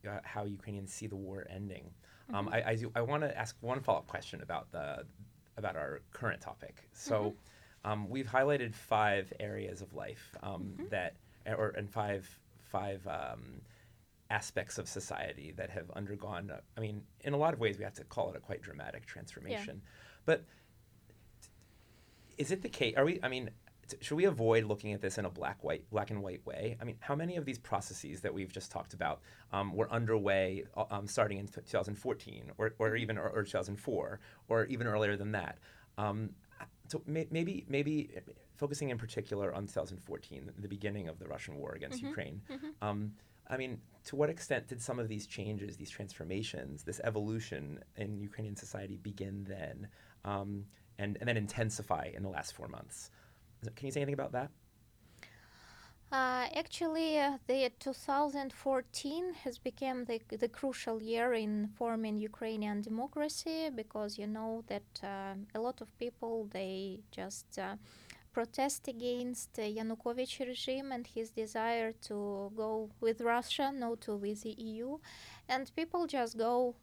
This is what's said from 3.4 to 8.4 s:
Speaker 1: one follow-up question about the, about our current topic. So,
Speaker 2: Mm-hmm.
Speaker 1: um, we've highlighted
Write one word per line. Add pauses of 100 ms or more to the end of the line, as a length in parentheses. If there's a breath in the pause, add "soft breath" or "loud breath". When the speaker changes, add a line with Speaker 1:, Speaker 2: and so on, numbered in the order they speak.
Speaker 1:
one
follow-up
question
about
the, (520)
about
our (120)
current
topic.
So,
Speaker 2:
Mm-hmm.
Speaker 1:
um,
we've
highlighted